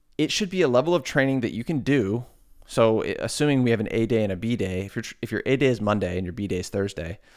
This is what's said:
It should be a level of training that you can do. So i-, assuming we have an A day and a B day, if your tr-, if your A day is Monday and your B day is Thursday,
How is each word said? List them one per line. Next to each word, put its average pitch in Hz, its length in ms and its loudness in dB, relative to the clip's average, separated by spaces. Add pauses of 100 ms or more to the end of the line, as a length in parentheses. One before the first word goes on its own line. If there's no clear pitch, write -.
(180)
It 151 140 0
should 202 180 -2
be 185 120 0
a 151 60 4
level 131 240 4
of 175 120 0
training 135 380 2
that 107 100 -2
you 107 100 -6
can 151 180 -2
do. 120 460 0 (400)
So 113 380 4
i-, - 160 -2
assuming 143 420 2
we 120 80 4
have 113 80 2
an 107 140 -2
A 113 140 2
day 110 180 2
and 98 80 -2
a 92 40 -4
B 113 200 -2
day, 92 300 -4
if - 100 -10
your 117 80 -6
tr-, - 180 -14
if - 80 -8
your 107 160 -4
A 135 100 2
day 135 100 2
is 123 140 2
Monday 98 380 0
and 92 80 -4
your 87 60 -8
B 101 160 -4
day 90 100 -2
is 92 100 -6
Thursday, 98 520 -4 (160)